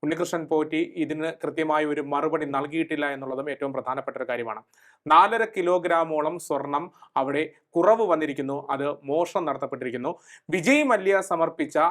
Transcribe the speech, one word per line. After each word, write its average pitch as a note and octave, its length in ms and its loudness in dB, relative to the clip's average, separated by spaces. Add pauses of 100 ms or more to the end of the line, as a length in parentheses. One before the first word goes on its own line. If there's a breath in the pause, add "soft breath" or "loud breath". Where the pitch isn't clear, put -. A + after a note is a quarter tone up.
ഉണ്ണികൃഷ്ണൻ E3 440 -2
പോറ്റി D#3 340 0 (160)
ഇതിന് D#3 320 -4 (100)
കൃത്യമായ D#3 480 0
ഒരു D3 200 -2
മറുപടി D3+ 400 0
നൽകിയിട്ടില്ല D3 640 -2
എന്നുള്ളതും C3+ 400 -6
ഏറ്റവും C3+ 240 -6
പ്രധാനപ്പെട്ട B2+ 440 -6
ഒരു B2+ 100 -6
കാര്യമാണ്. A#2 320 -6 (460 soft breath)
നാലര G3 380 8
കിലോഗ്രാമോളം E3+ 960 0
സ്വർണം C#3+ 440 -2 (320 loud breath)
അവിടെ C3+ 260 0 (300 soft breath)
കുറവ് G#3 340 4
വന്നിരിക്കുന്നു, D3 520 0 (120)
അത് C#3 160 -4 (180)
മോഷണം E3+ 440 -2
നടത്തപ്പെട്ടിരിക്കുന്നു. C3 640 -6 (360 loud breath)
വിജയ് F#3+ 360 4
മല്യ G3 460 2
സമർപ്പിച്ച D#3+ 480 0 (120)